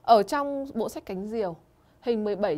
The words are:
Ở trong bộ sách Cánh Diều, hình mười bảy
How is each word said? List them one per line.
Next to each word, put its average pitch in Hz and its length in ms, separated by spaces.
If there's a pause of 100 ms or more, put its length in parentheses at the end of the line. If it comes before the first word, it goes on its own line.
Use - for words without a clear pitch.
Ở 214 220
trong 277 500
bộ 226 160
sách - 160
Cánh 196 220
Diều, 208 280 (460)
hình 226 220
mười 208 120
bảy 180 220